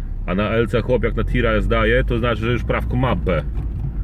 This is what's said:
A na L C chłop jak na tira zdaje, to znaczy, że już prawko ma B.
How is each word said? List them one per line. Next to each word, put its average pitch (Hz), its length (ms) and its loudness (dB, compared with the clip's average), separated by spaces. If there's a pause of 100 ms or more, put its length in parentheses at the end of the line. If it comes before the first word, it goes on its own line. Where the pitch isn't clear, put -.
(260)
A 87 80 -2
na 104 140 0
L 113 200 0
C 113 140 0
chłop 120 220 0
jak 110 120 -2
na 113 80 0
tira 113 360 2
zdaje, 113 440 2
to 120 140 0
znaczy, 113 220 0
że 113 120 0
już 113 120 0
prawko 120 320 -2
ma 123 200 0
B. 85 260 0 (600)